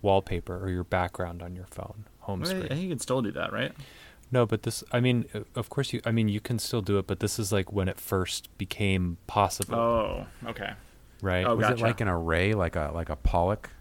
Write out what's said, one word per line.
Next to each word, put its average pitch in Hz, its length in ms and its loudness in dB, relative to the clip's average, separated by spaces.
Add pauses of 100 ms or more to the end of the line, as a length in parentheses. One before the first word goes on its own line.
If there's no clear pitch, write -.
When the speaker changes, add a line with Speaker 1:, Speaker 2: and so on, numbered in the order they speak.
Speaker 1:
wallpaper 98 560 0
or 95 120 -4
your 90 140 -2
background 87 580 -2
on 87 140 -10
your 92 120 -12
phone, - 380 -12 (160)
home 95 200 -4
Speaker 2:
Well, 170 80 -2
I 190 60 -2
Speaker 1:
screen. 185 140 -4
Speaker 2:
think 151 120 -4
you 185 80 -4
can 147 100 -4
still 127 220 0
do 104 100 -2
that, - 220 -4
right? 110 180 -2 (600)
Speaker 1:
No, 123 140 6
but 107 180 -2
this, - 280 -4
I 123 80 2
mean, 123 340 4
uh, 107 80 -4 (140)
of 117 140 -6
course - 240 -2
you, 113 120 -2
I 117 60 0
mean, 113 160 4
you 104 140 0
can 120 180 -2
still 117 220 -2
do 101 160 2
it, 95 100 0
but 95 140 -2
this - 180 -2
is, 98 140 -2
like, 95 180 0
when 95 160 0
it 92 120 -4
first - 580 -2
became 92 600 0 (100)
possible. 101 520 2
Speaker 2:
Oh, 107 460 2 (220)
okay. 107 240 -6 (500)
Speaker 1:
Right? 90 240 2
Speaker 2:
Oh, 117 100 4
Speaker 3:
Was 113 120 2
Speaker 2:
gotcha. 107 80 4
Speaker 3:
it 113 60 -2
like 113 200 2
an 107 80 2
array, 85 440 4
like 90 220 2
a, 76 180 0
like 82 160 -4
a 78 60 -2
Pollock 92 540 2 (120)